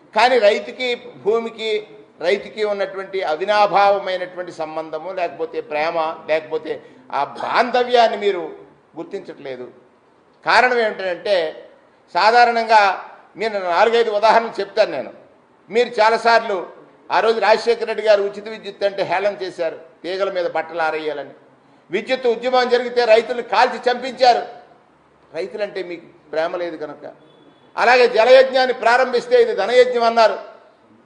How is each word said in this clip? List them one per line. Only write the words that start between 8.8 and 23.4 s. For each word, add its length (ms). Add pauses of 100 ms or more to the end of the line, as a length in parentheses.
గుర్తించట్లేదు. 720 (720)
కారణం 340
ఏమిటంటే, 920 (440)
సాధారణంగా 1000 (260)
మీరు 160
నాలుగైదు 580
ఉదాహరణలు 480
చెప్తాను 320
నేను. 220 (560)
మీరు 200
చాలాసార్లు 800 (420)
ఆ 80
రోజు 200
రాజశేఖర 460
రెడ్డి 180
గారు 200
ఉచిత 240
విద్యుత్ 360
అంటే 200
హేళన 300
చేశారు, 460 (240)
తీగల 280
మీద 140
బట్టలు 360
ఆరేయాలని. 480 (640)
విద్యుత్ 360
ఉద్యమం 420
జరిగితే 360
రైతులను 360